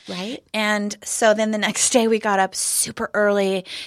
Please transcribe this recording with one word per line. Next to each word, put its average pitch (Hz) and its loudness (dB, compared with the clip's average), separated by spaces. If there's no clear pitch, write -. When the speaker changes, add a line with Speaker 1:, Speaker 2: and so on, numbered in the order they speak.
Speaker 1:
Right. 196 -8
Speaker 2:
And 208 -2
so 214 4
then 220 0
the 214 -2
next 208 0
day 226 4
we 220 4
got 208 0
up 190 2
super - -4
early, 196 2